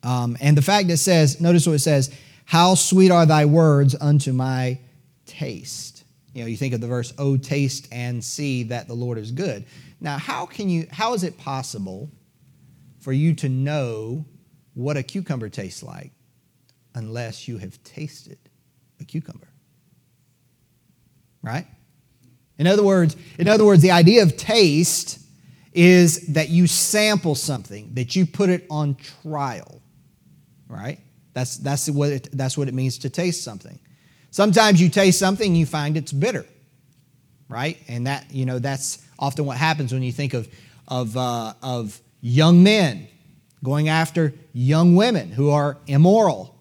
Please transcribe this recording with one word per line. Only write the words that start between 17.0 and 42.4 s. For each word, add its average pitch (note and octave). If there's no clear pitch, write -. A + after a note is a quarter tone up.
you A#2
have -
tasted -
a -
cucumber? -
Right? B2+
In D3+
other G#3
words, F#3
in E3+
other G#3+
words, G3
the F3+
idea F3+
of D#3+
taste F3+
is F3
that D3+
you E3+
sample G#3
something, G#2+
that B2
you F#3
put F#3+
it F3+
on D3
trial, C#3+
right? A#2
That's, B2+
that's C#3
what C#3+
it, C3+
that's C3
what C#3
it B2
means C3
to -
taste F3+
something. -
Sometimes G#3
you F3+
taste G3
something, G3
you D#3+
find D3+
it's D3
bitter, E3+
right? C3
And A#2+
that, C#3
you C3
know, B2+
that's C3+
often C#3
what B2+
happens D3+
when B2+
you B2
think C3+
of, A2+
of, B2
uh, A#2+
of A#2+
young D#3